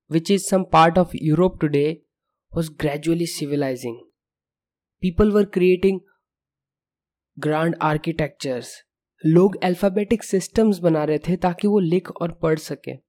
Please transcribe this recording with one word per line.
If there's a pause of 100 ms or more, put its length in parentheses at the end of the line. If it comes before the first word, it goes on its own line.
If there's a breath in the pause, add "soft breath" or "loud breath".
(120)
which
is
some (100)
part
of (260)
Europe (100)
today, (640)
was
gradually (160)
civilizing। (1080)
People
were
creating (1500)
grand
architectures। (600)
लोग
अल्फाबेटिक
सिस्टम्स
बना
रहे
थे
ताकि
वो
लिख
और
पढ़
सके। (120)